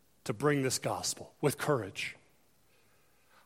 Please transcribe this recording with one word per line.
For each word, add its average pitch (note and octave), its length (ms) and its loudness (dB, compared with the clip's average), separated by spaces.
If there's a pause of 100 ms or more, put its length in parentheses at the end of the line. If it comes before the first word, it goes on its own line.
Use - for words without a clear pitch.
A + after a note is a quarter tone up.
(260)
to B2+ 80 0
bring C#3 280 2
this C3 180 0
gospel - 600 -4
with C#3+ 160 2
courage. - 580 -2 (1300)